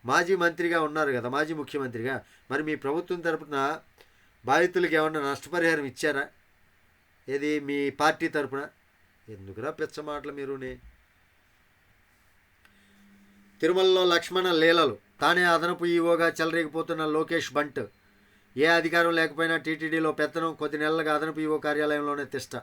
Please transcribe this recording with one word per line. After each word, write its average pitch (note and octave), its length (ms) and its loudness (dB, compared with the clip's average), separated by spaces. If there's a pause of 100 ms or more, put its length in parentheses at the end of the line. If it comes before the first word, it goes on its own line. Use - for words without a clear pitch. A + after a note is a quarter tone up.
మాజీ E3+ 320 2
మంత్రిగా E3+ 440 0
ఉన్నారు D3+ 320 0
కదా, B2 160 -2
మాజీ D#3 260 -2
ముఖ్యమంత్రిగా. C3 720 -6 (260)
మరి C#3 120 -2
మీ D#3 120 -2
ప్రభుత్వం E3+ 460 -4
తరపున D#3 600 -2 (680)
బాధితులకి E3+ 500 2
ఏమన్నా D#3 340 0
నష్టపరిహారం D#3+ 540 0
ఇచ్చారా? C#3 440 -2 (1000)
ఏది C#3+ 320 -2
మీ C#3+ 300 -2
పార్టీ D#3 380 0
తరపున? C#3+ 400 -4 (600)
ఎందుకురా G2+ 420 -10
పిచ్చ D#3 300 -8
మాటలు D3 320 -10
మీరుని? C3+ 460 -10 (2750)
తిరుమలలో F#3 440 4
లక్ష్మణ F3 480 2
లీలలు. D#3+ 460 4 (220)
తానే E3+ 240 4
అదనపు E3+ 420 2
ఈవోగా E3+ 420 4
చెలరేగిపోతున్న D#3+ 800 -2
లోకేష్ D3+ 460 -2
బంట్. D3 280 -2 (760)
ఏ C#3 80 4
అధికారం E3+ 500 4
లేకపోయినా D#3+ 420 0
టీటీడీలో D#3 560 -2
పెత్తనం. D#3 420 -2
కొద్ది D3+ 240 -4
నెలలుగా D#3 360 0
అదనపు D#3 260 -4
ఈవో D#3 180 0
కార్యాలయంలోనే D3 680 -2
తిష్ట. C3 380 -8